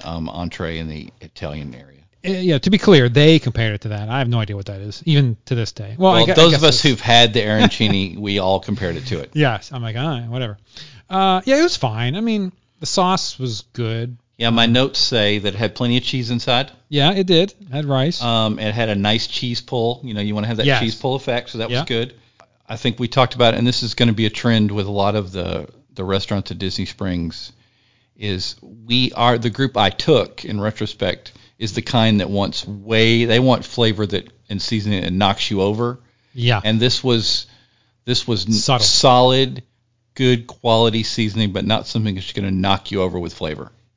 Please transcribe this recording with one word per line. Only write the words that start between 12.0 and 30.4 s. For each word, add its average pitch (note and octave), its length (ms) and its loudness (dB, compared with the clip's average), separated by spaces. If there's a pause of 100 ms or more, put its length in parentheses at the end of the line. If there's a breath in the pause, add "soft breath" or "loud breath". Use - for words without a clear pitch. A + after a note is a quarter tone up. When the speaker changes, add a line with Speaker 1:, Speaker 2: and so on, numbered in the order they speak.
Speaker 2:
I G#3 60 -6
mean, G#3+ 300 -2 (280)
the D3 60 -14
sauce F#3 520 0
was B2 240 -6 (120)
good. A#2 440 -6 (200)
Speaker 1:
Yeah, A#2 140 0
my A#2 140 4
notes B2+ 340 2
say G#2 400 2
that G2 160 -2
it - 20 -8
had A2 180 -2
plenty B2 220 -2
of B2 60 0
cheese A#2+ 280 -4
inside. B2 400 -2 (180)
Speaker 2:
Yeah, D3 220 4
it F#3+ 160 0
did. F#3 320 2
It - 100 -20
had C#3+ 160 -4
rice. C#3 380 0
Speaker 1:
Um, A2 360 0
it G#2+ 140 -4
had A2+ 160 0
a G#2 60 0
nice G#2 320 0
cheese A#2+ 340 -6
pull. A#2+ 420 -4
You A#2+ 100 -10
know, G#2 80 -6
you G#2 120 -4
wanna G#2+ 140 -4
have A#2 100 -4
that A2 80 0
Speaker 2:
Yes. C3+ 140 4
Speaker 1:
cheese A2+ 160 -2
pull C3 200 -4
effect, B2 360 -6
so A#2+ 80 -10
that A2+ 100 -6
was B2 100 -2
Speaker 2:
Yeah. E3 60 -4
Speaker 1:
good. A#2 280 -4 (540 soft breath)
I A2+ 100 -10
think A#2+ 220 -4
we B2 80 -4
talked B2+ 280 0
about A#2+ 180 4
it, - 40 -2
and A#2 100 0
this B2 160 -2
is A2+ 120 -6
gonna A#2 180 2
be A2 120 0
a G#2+ 60 0
trend A2 400 0
with G2+ 160 -4
a G#2 40 -6
lot G2+ 240 0
of F#2+ 160 -4
the, F2 360 -6 (260)
the F#2+ 100 -10
restaurants G2 480 -4
at F2 60 -8
Disney F#2 280 -6
Springs, F2 680 -8 (640)
is G2 460 -8
we A#2 520 -2
are, A#2+ 240 2
the A#2 120 -2
group C3 280 -2
I G2+ 120 4
took, - 560 0